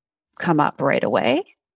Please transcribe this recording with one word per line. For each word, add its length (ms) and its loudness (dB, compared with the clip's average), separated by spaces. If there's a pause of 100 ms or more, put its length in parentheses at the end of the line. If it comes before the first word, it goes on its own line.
(380)
come 220 0
up 200 -2
right 220 0
away. 540 -2 (200)